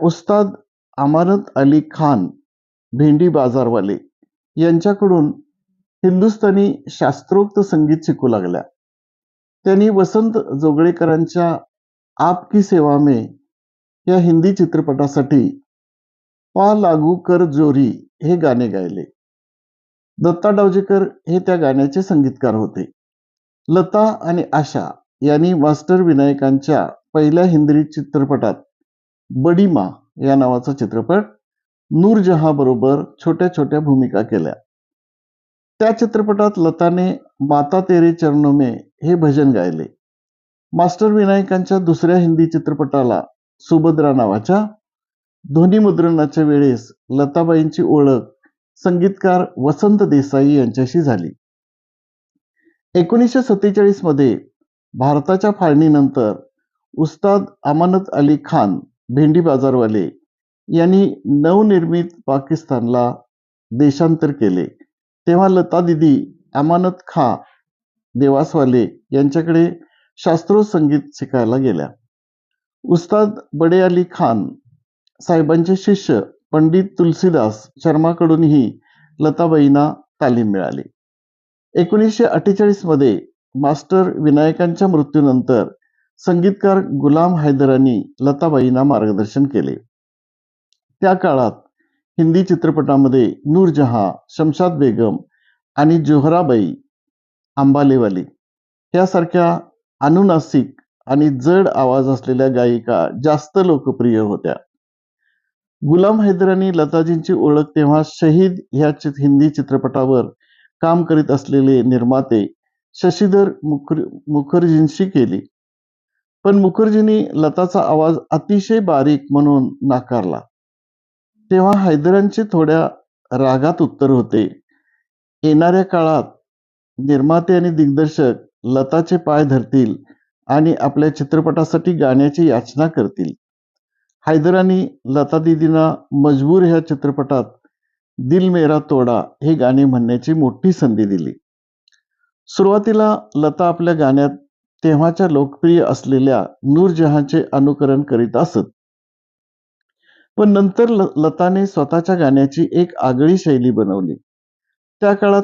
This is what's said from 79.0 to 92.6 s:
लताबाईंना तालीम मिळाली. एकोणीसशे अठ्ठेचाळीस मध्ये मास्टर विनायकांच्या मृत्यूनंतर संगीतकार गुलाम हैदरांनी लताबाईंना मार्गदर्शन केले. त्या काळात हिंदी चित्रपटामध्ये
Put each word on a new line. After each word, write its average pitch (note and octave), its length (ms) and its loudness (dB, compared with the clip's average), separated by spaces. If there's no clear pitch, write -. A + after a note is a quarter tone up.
लताबाईंना D3+ 720 2
तालीम A#2+ 300 0
मिळाली. C#2+ 320 -6
एकोणीसशे G#3+ 500 0
अठ्ठेचाळीस G3+ 600 0
मध्ये C#3 400 0
मास्टर F3 580 -2
विनायकांच्या D#3+ 680 0
मृत्यूनंतर C#3 800 0
संगीतकार F#3+ 600 0
गुलाम D3+ 560 0
हैदरांनी C3+ 840 0
लताबाईंना C3+ 640 0
मार्गदर्शन G#2+ 600 -2
केले. D#2+ 320 -4
त्या F#3+ 140 2
काळात C#3 380 0
हिंदी E3 260 2
चित्रपटामध्ये C#3 920 0